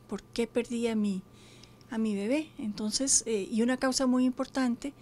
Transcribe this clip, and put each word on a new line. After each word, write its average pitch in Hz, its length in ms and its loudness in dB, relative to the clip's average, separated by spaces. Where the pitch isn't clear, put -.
por 202 160 -8
qué - 240 -4
perdí 233 400 -2
a 226 80 0
mi, 202 280 0
a 226 80 -8
mi 220 180 0
bebé. 240 440 -2
Entonces, 214 640 0
eh, 208 260 -2
y 220 120 2
una 254 160 2
causa 262 280 0
muy 254 200 4
importante 254 760 -2